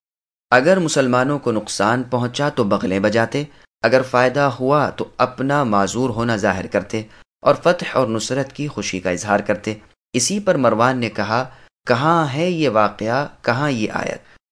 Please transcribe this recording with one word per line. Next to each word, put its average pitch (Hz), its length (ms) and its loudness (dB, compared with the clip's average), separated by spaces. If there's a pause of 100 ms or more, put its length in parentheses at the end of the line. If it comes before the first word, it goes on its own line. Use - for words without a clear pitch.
(500)
اگر 151 280 4
مسلمانوں 135 600 2
کو 120 140 -2
نقصان 107 500 0
پہنچا 123 460 -2
تو 127 160 0
بغلیں 98 340 0
بجاتے، 113 460 0 (380)
اگر 123 200 4
فائدہ 127 480 2 (100)
ہوا 135 300 2
تو - 140 -8 (120)
اپنا 131 480 0
معذور 104 460 2
ہونا 113 260 -2
ظاہر 95 300 0
کرتے 104 360 -4 (380)
اور 139 140 4
فتح 175 380 0
اور 131 140 2
نصرت 127 460 -4
کی 147 160 -8
خوشی 95 320 -6
کا 90 100 -4
اظہار 101 300 0
کرتے۔ 104 340 -4 (380)
اسی 185 280 -2
پر 196 140 0
مروان 123 440 2
نے 117 120 -4
کہا، 110 380 -4 (400)
"کہاں 151 440 2
ہے 165 180 -2
یہ 160 180 0
واقعہ، 110 580 0 (160)
کہاں 135 280 0
یہ 110 220 -2
آیت؟" - 300 -6 (300)